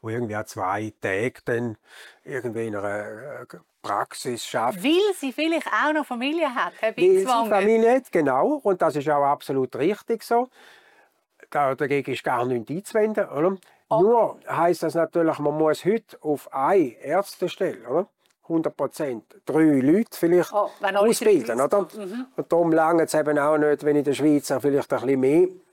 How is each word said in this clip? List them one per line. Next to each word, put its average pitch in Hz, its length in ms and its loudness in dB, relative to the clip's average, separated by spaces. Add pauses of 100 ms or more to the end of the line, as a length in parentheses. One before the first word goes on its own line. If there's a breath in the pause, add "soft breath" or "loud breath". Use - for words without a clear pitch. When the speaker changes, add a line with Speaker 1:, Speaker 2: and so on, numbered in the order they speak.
Speaker 1:
die 113 100 -10
irgendwie 113 240 -6
an 107 100 -6
zwei 104 560 -6
Tagen 107 440 -4
dann 117 320 -4 (460 loud breath)
irgendwie 113 440 -8
in 107 80 -8
einer, 104 680 -8
äh, 123 40 -18 (360)
Praxis 113 640 -6
schafft. 123 380 -4
Speaker 2:
Weil 359 320 2
sie 269 160 -8
vielleicht 320 360 -4
auch 254 260 -2
noch 302 120 -2
Familie 269 480 -4
hat, 180 260 -4
Herr 220 100 0
Speaker 1:
Weil 220 140 -2
sie 185 140 6
Speaker 2:
Binswanger. 226 320 0
Speaker 1:
Familie 226 460 4
hat, 262 160 -2
genau. 156 440 2
Und 190 260 0
das 156 160 0
ist 139 100 -4
auch 143 160 2
absolut 139 540 0
richtig 202 460 -2
so. 240 260 0 (1000 soft breath)
Da, 139 260 0
dagegen 139 360 -2
ist 120 120 -6
gar 123 200 0
nichts 123 260 -4
einzuwenden, 214 600 -2
oder? 170 260 0 (340 soft breath)
Speaker 2:
Oh. 214 120 4
Speaker 1:
Nur 220 460 4
heisst 165 360 0
das 156 120 -2
natürlich, 160 440 0
man 147 180 0
muss 156 280 2
heute 220 360 -2
auf 147 320 -4
eine 147 360 2 (100)
Ärztestelle, 165 880 -4
oder? 160 200 -2 (420)
Hundert 165 260 -2
Prozent, 135 480 -6 (220)
drei 151 340 4
Leute 160 380 2
vielleicht 170 340 2
Speaker 2:
Oh, 208 180 0 (120)
wenn 196 160 -2
alle 202 120 4
Speaker 1:
ausbilden, 156 480 2
Speaker 2:
drei 131 60 2
Speaker 1:
oder? 185 260 0
Speaker 2:
sind. 202 220 -12
Mhm. 247 140 -10 (100)
Speaker 1:
Und - 160 -6
darum 170 220 2
langt 160 280 4
es 151 120 -2
eben 151 260 0
auch 151 180 2
nicht, 147 280 0
wenn 147 100 2
in 147 80 2
der 143 100 0
Schweiz 143 380 2
auch 135 80 0
vielleicht 139 320 0
ein 131 80 0
bisschen 131 200 0
mehr 147 280 4 (260)